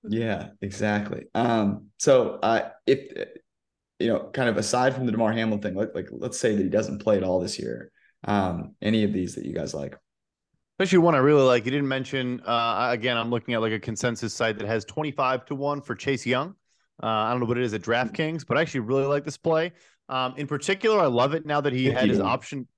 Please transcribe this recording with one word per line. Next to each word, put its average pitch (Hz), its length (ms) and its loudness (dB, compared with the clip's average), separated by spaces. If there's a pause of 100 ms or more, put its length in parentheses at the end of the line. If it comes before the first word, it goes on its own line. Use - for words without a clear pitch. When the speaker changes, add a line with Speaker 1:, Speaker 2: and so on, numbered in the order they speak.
Speaker 1:
Yeah, 107 420 -4 (120)
exactly. 104 720 -2
Um, 110 540 0 (100)
so, 127 440 4
uh, 113 280 2 (160)
if, 135 120 4 (1000)
you 110 100 0
know, - 240 -2
kind 127 160 0
of 107 80 0
aside 127 380 2
from 127 120 -4
the 113 60 0
Damar 110 200 2
Hamlin 110 280 0
thing, 101 140 -4
like, 107 200 -2
like, - 180 -6
let's - 260 -8
say 110 160 2
that 101 80 2
he 92 60 0
doesn't 104 340 -2
play 107 140 4
at 92 80 0
all 92 160 2
this 90 180 -6
year. - 320 -8 (340)
Um, 95 560 -2
any 107 240 2
of 101 80 0
these 92 220 -4
that - 100 -10
you 71 80 -8
guys - 220 -6
like? 71 220 -8 (840)
Speaker 2:
Especially 185 200 4
one 165 160 6
I 139 40 6
really 139 240 8
like. 123 220 6
You 127 80 -2
didn't 143 160 0
mention, 127 560 -4
uh, 117 480 0
again, 120 240 0
I'm 117 140 -2
looking 120 240 -2
at, 113 60 0
like, 110 120 0
a 110 80 -4
consensus 113 520 -4
site 110 260 -2
that 101 80 -6
has 110 180 -2
twenty-five 139 600 -2
to 147 80 -6
one 143 260 -4
for 127 140 -8
Chase 135 300 -4
Young. 127 300 -2 (480)
Uh, - 40 -4
I 110 240 0
don't 123 100 0
know 120 60 0
what 120 120 -2
it 127 60 0
is 110 100 -4
at 101 80 -6
DraftKings, 131 640 -2
but 117 100 0
I 147 40 4
actually 147 200 -2
really 135 260 0
like 143 180 -2
this 151 120 -10
play. 170 360 0 (360)
Um, 131 280 -4
in 147 100 -6
particular, 196 540 0
I 165 60 4
love 127 280 2
it 156 100 -4
now 147 160 0
that 139 120 0
he 127 140 0
had 123 160 2
his 107 80 4
Speaker 1:
Fifty-one. 101 200 0
Speaker 2:
option. 135 480 -6